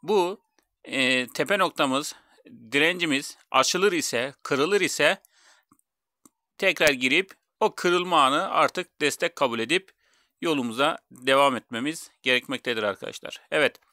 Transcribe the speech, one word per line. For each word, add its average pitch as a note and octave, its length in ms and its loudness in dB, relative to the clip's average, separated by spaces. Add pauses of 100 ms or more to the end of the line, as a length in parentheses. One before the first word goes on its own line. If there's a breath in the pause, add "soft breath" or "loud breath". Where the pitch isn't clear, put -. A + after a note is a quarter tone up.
bu, F#3 380 0 (420)
e, B2+ 440 0
tepe D#3 320 -2
noktamız, D3 560 -2 (560 soft breath)
direncimiz D#3 680 0 (140)
aşılır F3+ 400 2
ise, C#3 420 -2 (100)
kırılır E3 380 0
ise E3+ 400 0 (1400 soft breath)
tekrar F3 300 2
girip C#3 440 0 (260)
o G#3+ 160 0
kırılma F3 500 2
anı D3 240 0
artık - 520 -2
destek D3+ 340 -2
kabul A#2 240 -2
edip D3+ 320 -2 (500)
yolumuza C#3 580 -2 (120)
devam C3+ 440 2
etmemiz B2 560 -8 (100)
gerekmektedir B2 640 -2
arkadaşlar. - 580 -8 (100)
Evet. D3+ 280 0 (140 soft breath)